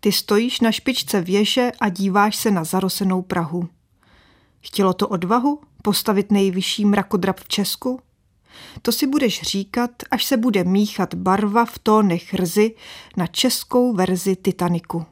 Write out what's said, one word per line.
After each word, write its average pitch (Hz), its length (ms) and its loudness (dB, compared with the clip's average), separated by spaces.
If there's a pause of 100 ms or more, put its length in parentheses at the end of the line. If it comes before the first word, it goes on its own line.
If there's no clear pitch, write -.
ty 208 120 2
stojíš 226 480 0
na 226 120 4
špičce - 480 -2
věže 208 600 0
a 220 80 0
díváš 196 480 2
se - 140 0
na 175 140 0
zarosenou 185 580 -2
Prahu. 175 460 -4 (920)
Chtělo 190 320 0
to 190 160 -2
odvahu 233 520 0 (220)
postavit 202 500 0
nejvyšší 196 520 0
mrakodrap 190 560 0
v - 80 -20
Česku? 254 520 -4 (840)
To 240 100 0
si 262 140 -2
budeš 269 360 -2
říkat, 214 480 -4 (200)
až - 140 -2
se 277 120 0
bude 220 280 2
míchat 196 500 0
barva 202 500 2
v - 140 -12
tónech 214 560 2
rzy 196 400 2 (420)
na 175 100 -2
českou 247 680 0
verzi 185 440 0
Titaniku. 175 760 -2